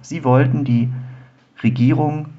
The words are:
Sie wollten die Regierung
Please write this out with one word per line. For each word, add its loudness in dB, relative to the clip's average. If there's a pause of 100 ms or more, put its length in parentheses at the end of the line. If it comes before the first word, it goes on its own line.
Sie -10
wollten 2
die 0 (720)
Regierung 0 (120)